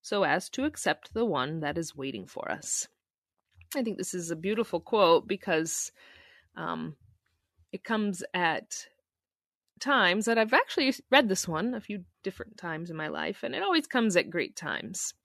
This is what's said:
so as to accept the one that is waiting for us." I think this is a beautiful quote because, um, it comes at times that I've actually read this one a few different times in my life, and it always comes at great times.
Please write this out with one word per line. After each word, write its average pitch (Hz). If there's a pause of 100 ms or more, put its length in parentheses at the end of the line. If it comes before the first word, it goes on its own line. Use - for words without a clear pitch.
so 202
as 160
to -
accept -
the 226
one 156
that 147
is 160
waiting 135
for -
us." - (840)
I 269
think 214
this -
is 170
a 165
beautiful 196
quote 175
because, 165 (640)
um, 160 (760)
it -
comes 208 (100)
at 165 (920)
times 214
that 226
I've 220
actually 277 (160)
read 254
this 190
one 175
a -
few 202 (200)
different 208
times 170
in 160
my 156
life, -
and -
it -
always 349
comes 220
at -
great -
times. - (100)